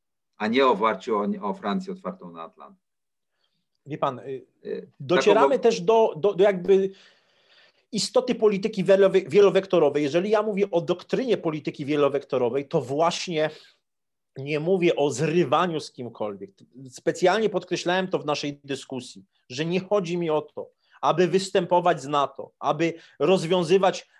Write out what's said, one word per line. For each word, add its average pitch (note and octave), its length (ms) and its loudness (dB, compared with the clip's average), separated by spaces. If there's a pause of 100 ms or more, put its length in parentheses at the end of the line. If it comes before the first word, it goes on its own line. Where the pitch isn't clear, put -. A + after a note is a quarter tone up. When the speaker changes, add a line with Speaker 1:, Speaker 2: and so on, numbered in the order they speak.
(380)
Speaker 1:
a G#2+ 100 -4
nie B2 160 2
w C3 40 6
oparciu A2 500 0
o, G2+ 100 -2 (140)
o G2+ 120 -4
Francję G2 400 -6
otwartą F#2 380 -12
na E2 120 -16
Atlantyk. D2 440 -20 (1000)
Speaker 2:
Wie C#3 120 -10
pan, B2+ 220 -4
y, C3 260 -12 (200)
Speaker 1:
Y, - 340 -10
Speaker 2:
docieramy G3+ 500 4
Speaker 1:
taką C4 140 0
Speaker 2:
też G#3+ 180 2
do, A3+ 360 2
do, G3 160 0
do F3+ 100 2
jakby F#3+ 460 2 (1000)
istoty B3 440 -2
polityki G#3+ 480 0
wielowe-, F#3+ 460 4
wielowektorowej. E3+ 760 4
Jeżeli E3+ 260 0
ja G#3+ 140 2
mówię G3+ 280 -2
o E3+ 100 0
doktrynie F#3+ 560 -2
polityki D#3 480 -6
wielowektorowej, C#3 840 0
to D#3+ 140 -2
właśnie D#3 680 -2 (880)
nie C#3+ 220 -6
mówię E3+ 360 0
o C#3+ 160 0
zrywaniu D#3 680 0
z - 120 -12
kimkolwiek. G#2 600 -10 (380)
Specjalnie G3+ 600 0
podkreślałem F3+ 580 -4
to E3+ 120 -4
w C#3+ 60 -12
naszej C#3+ 380 -4
dyskusji, C3 640 -12 (240)
że C3+ 160 -6
nie F3 140 -2
chodzi F#3 380 -2
mi E3+ 120 -4
o D3+ 120 0
to, - 300 -14 (300)
aby D#3 260 2
występować F3 760 0
z C3+ 60 -12
nato, C#3+ 520 -2
aby D#3 340 -2 (260)
rozwiązywać F3 880 2 (120)